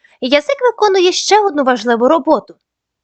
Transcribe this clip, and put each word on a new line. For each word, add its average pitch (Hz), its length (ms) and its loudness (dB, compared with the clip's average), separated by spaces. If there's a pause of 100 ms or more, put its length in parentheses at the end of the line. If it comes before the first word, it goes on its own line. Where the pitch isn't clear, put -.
(220)
язик 294 400 -2
виконує 392 500 0
ще 392 280 0
одну 302 240 -2
важливу 240 440 0
роботу. 302 480 -2 (480)